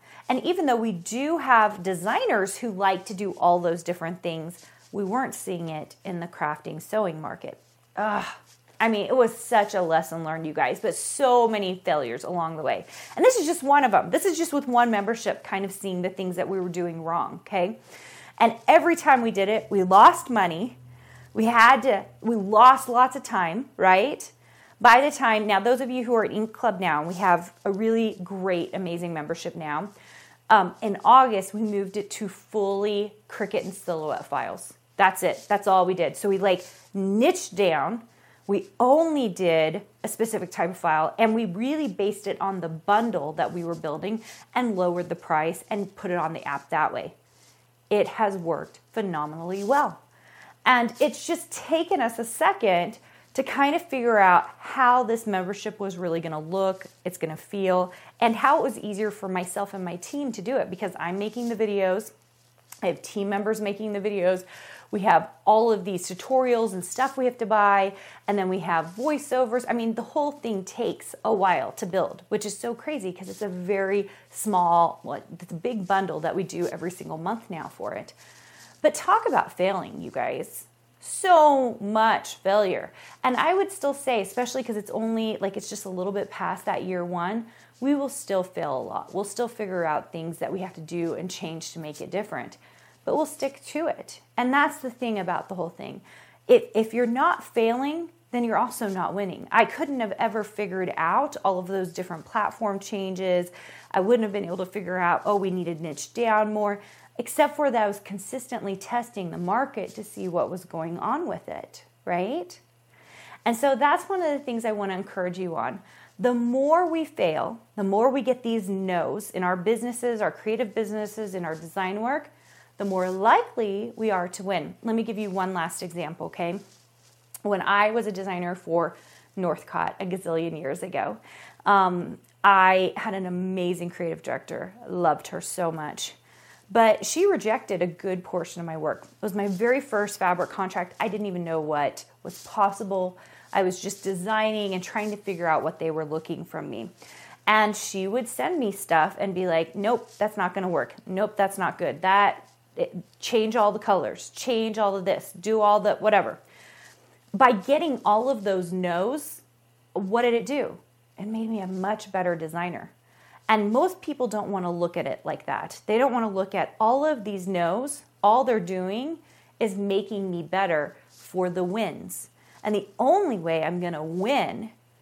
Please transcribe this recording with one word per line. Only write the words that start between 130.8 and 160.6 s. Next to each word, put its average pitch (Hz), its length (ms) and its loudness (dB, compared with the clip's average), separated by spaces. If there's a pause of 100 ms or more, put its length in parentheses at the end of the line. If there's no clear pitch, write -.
ago, 185 360 -6 (480)
um, 185 520 4 (240)
I 190 540 6
had 214 160 -6
an 190 140 -6
amazing 180 640 -4
creative 165 320 -6
director, 139 500 -8 (160)
loved 170 400 0
her 170 140 -10
so 170 280 -4
much. 156 440 -8 (560)
But 220 340 4
she 349 220 0
rejected 214 560 0
a 180 40 0
good 180 380 -6
portion 170 360 -8
of 170 60 -10
my 160 120 -8
work. - 260 -4
It - 180 -20
was 202 120 -4
my 202 120 -2
very 233 340 2
first 208 380 -2
fabric 180 300 0
contract. 185 500 -6
I 180 100 -2
didn't 208 180 -6
even 180 180 -4
know 165 160 -2
what 147 460 -2 (160)
was - 240 -16
possible. 196 720 -2 (340)
I 196 100 0
was 180 200 -2
just - 200 -10
designing 208 680 -2
and 185 100 -4
trying 214 280 -6
to 208 80 -6
figure 175 280 -6
out 156 160 2
what 160 160 -4
they 165 120 -4
were 156 160 -4
looking 160 400 -8
from 156 240 -12
me. 117 200 -10 (560)
And 214 300 4
she 190 320 -6
would 226 180 -2
send 311 320 -4
me 214 140 -2
stuff 165 460 0
and 190 160 -2
be 185 120 -2
like, 165 300 0
"Nope, 214 400 -2
that's 208 220 -2
not 185 160 0
gonna 190 140 -2
work. 147 260 -2 (100)
Nope, 202 320 -4
that's 196 220 0
not 175 180 -2
good. 147 240 -4
That, 190 480 2 (260)
it, - 220 -4 (240)
change 220 340 0
all 208 180 4
the 202 60 -4
colors, 170 520 -2
change 226 480 -2
all 202 180 2
of 185 80 -6
this, - 340 -2
do 220 220 0
all 208 180 6
the 202 180 2
whatever." 190 420 2 (960)
By 254 180 6
getting 277 500 0
all 220 280 2
of 214 140 -2
those 185 280 -2
no's, 185 680 -4 (500)
what 208 300 0
did 240 100 4
it 226 140 0
do? 269 320 -4 (400)